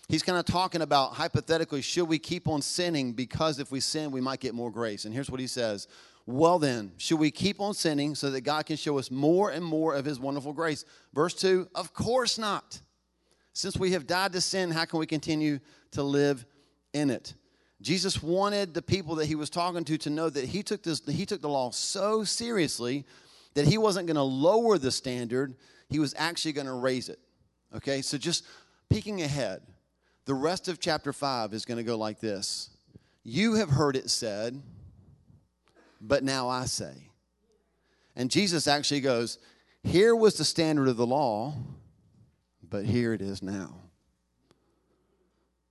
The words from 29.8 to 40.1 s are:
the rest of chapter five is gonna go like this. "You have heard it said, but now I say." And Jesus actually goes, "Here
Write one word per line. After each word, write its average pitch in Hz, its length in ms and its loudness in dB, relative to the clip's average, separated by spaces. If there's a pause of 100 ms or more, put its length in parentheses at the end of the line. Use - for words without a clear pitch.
the 139 100 -2
rest 156 340 0
of 170 120 -6
chapter 151 320 -2
five 120 400 -4
is 110 120 -6
gonna 117 180 -6
go 113 140 -2
like 110 240 -4
this. 101 500 -6 (520)
"You 190 320 0
have 208 160 2
heard 139 260 4
it - 140 -4
said, 117 520 -4 (1400)
but 135 240 2
now 135 240 0
I 127 180 -2
say." 71 440 -8 (1080)
And 123 140 0
Jesus 170 360 2
actually 147 340 2
goes, 120 380 2 (440)
"Here 202 320 6